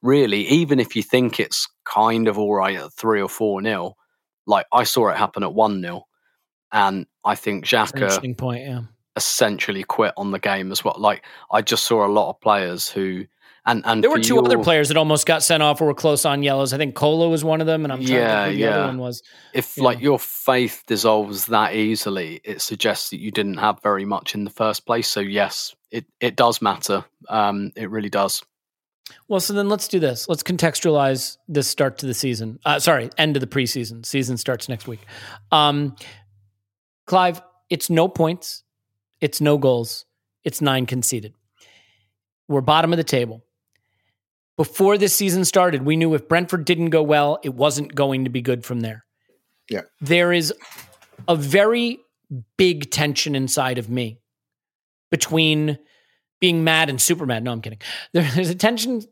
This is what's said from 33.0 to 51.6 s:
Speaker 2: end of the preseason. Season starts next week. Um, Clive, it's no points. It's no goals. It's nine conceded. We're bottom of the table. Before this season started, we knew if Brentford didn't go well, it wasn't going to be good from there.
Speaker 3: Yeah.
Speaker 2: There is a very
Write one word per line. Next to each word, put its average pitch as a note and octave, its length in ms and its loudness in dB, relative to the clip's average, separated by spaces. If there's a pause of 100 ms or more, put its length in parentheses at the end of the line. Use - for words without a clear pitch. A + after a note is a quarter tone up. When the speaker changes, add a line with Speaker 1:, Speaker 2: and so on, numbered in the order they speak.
Speaker 2:
end D#3 180 2
of C3 40 0
the B2+ 60 -4
preseason. A#2 600 -4
Season B2+ 320 -2
starts - 300 -6
next A#2+ 180 -8
week. A#2 140 -12 (500)
Um, D3 460 2 (1120)
Clive, F3+ 340 2 (300)
it's E3 200 -4
no E3 180 4
points. E3+ 560 -2 (560)
It's D3 200 -2
no D3 180 4
goals. B2 460 0 (400)
It's - 160 -6
nine C3 260 0
conceded. A#2+ 480 -6 (1120)
We're C#3+ 120 2
bottom D#3+ 320 4
of E3+ 60 2
the D#3+ 60 0
table. A#2 400 -2 (1120)
Before G3 400 4
this G3 160 2
season F#3+ 300 0
started, F3 420 2
we D#3 100 2
knew E3 180 4
if - 140 -2
Brentford E3+ 360 0
didn't E3+ 260 2
go D#3 120 4
well, D3 400 4
it C3 120 -6
wasn't C#3+ 400 0
going C3+ 300 0
to B2+ 60 -2
be B2 120 -4
good A#2+ 220 -2
from A#2+ 160 -6
there. A2+ 240 -8 (680)
Speaker 3:
Yeah. - 120 -6 (180)
Speaker 2:
There F3 320 2
is E3 200 0 (760)
a E3+ 80 4
very G#3+ 640 2 (560)